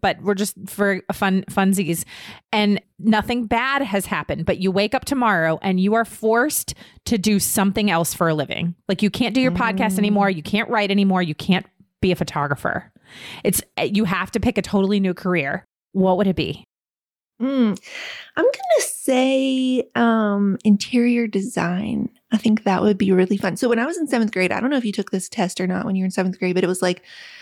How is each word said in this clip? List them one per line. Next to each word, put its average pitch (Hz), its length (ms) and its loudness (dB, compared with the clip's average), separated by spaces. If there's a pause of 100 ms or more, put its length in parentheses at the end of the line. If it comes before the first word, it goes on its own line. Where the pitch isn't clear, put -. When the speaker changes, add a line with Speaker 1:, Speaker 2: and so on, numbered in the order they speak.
Speaker 1:
but 165 180 0
we're 196 140 0
just 202 200 -4 (120)
for 196 420 0
a 190 60 -4
fun, 190 360 2
funsies, 190 540 0 (480)
and 208 260 2 (200)
nothing 220 480 0
bad 254 340 0
has 196 240 -2
happened, 165 400 -4
but 185 140 -2
you 185 120 0
wake 202 240 0
up 254 120 -4
tomorrow 190 560 2
and 185 180 0
you 202 140 2
are 226 100 2
forced 233 680 -2 (320)
to 240 100 0
do 202 240 2
something 202 500 0
else 165 220 0
for 170 160 0
a 160 60 2
living. 151 400 -4 (140)
Like, 190 140 -2
you 208 60 4
can't 220 260 -2
do 262 60 2
your 254 120 2
podcast 208 420 0
Speaker 2:
Mm. 190 60 -2
Speaker 1:
anymore. 202 280 2
You 165 140 -2
can't 208 260 -2
write 208 220 0
anymore. 196 320 2
You 156 120 -4
can't - 300 0 (380)
be 185 100 4
a - 40 -2
photographer. - 760 -4 (500)
It's, - 200 0 (200)
you 202 220 0
have 185 280 -4
to 214 80 -2
pick 208 180 0
a 196 40 2
totally 196 380 0
new 185 140 0
career. 175 500 -2 (280)
What 190 260 2
would 202 80 2
it 185 100 2
be? 143 300 -4 (760)
Speaker 2:
Mm, 247 380 0 (580)
I'm 330 80 2
gonna 640 360 2
say, 262 1120 0
um, 208 720 2
interior 240 600 2
design. 196 840 -2 (240)
I 214 60 4
think 214 260 2
that 185 160 2
would 208 160 4
be 190 160 2
really 185 240 4
fun. 196 220 -2
So - 100 0
when 233 100 2
I 233 60 0
was 339 140 -4
in 320 100 -2
seventh 226 240 0
grade, 185 200 0
I 190 60 -2
don't 254 120 0
know 285 80 0
if 233 80 -2
you 202 60 -2
took - 180 -6
this 185 180 -4
test 180 320 -4
or 185 60 -2
not 185 180 -2
when 190 120 -2
you 185 60 0
were 190 40 0
in 190 40 -2
seventh 185 280 -2
grade, 180 160 0
but 180 100 2
it - 20 2
was 185 140 -2
like, 180 220 0 (400)